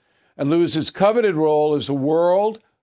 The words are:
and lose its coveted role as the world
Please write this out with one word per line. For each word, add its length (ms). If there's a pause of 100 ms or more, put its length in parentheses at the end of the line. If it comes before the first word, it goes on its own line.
(360)
and 140
lose 260
its 140
coveted 440
role 400
as 120
the 80
world 640 (240)